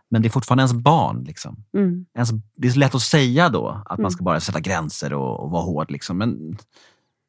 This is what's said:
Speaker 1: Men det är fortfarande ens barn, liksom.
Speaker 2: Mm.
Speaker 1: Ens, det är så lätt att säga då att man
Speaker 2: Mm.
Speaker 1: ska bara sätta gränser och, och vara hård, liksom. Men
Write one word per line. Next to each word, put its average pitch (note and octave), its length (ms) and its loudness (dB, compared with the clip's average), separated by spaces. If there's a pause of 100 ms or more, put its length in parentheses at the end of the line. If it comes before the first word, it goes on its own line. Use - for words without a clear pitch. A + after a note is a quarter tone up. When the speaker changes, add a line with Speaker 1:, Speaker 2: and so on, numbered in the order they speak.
(100)
Speaker 1:
Men A2+ 120 4
det A#2 60 4
är - 20 -4
fortfarande B2+ 320 2
ens B2+ 120 4
barn, A#2 500 2
liksom. - 400 -14 (100)
Speaker 2:
Mm. F#3 400 0
Speaker 1:
Ens, A#2+ 160 0 (260)
det B2 120 2
är B2 40 2
så B2+ 60 2
lätt C3+ 160 4
att B2+ 80 0
säga C#3+ 460 4
då D2 200 -2
att G2+ 300 -8
man G#3+ 60 0
Speaker 2:
Mm. F#2+ 60 2
Speaker 1:
ska F2+ 140 -4
bara E2 160 0
sätta G2 200 -4
gränser D#2 520 -4
och, C2 280 -4
och D#2 100 -6
vara E2+ 120 0
hård, D#2+ 280 -4
liksom. C#2+ 280 -6
Men F#2+ 380 -4 (720)